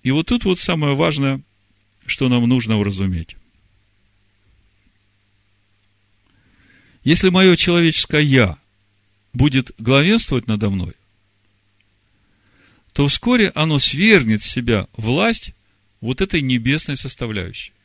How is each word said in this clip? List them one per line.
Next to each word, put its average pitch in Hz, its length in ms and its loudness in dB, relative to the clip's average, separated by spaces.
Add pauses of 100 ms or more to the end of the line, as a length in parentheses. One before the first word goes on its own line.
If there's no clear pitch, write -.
И 131 100 0
вот 156 160 -2
тут 240 160 -2
вот 185 160 0
самое 151 340 -2
важное, 139 460 0 (640)
что - 220 -2
нам 120 200 2
нужно 113 280 2
уразуметь. 95 580 -4 (3750)
Если 165 260 2
мое 185 280 6
человеческое 165 680 0
"я" 127 340 2 (760)
будет 131 460 0
главенствовать 139 680 2
надо 107 240 -2
мной, 90 240 -4 (2000)
то 143 160 0
вскоре 226 480 0
оно 151 240 0
свергнет 139 640 2
с - 40 -6
себя 117 380 -2 (100)
власть 165 540 -2 (500)
вот 123 200 -6
этой 190 200 -2
небесной 131 560 -2
составляющей. 110 760 -10 (120)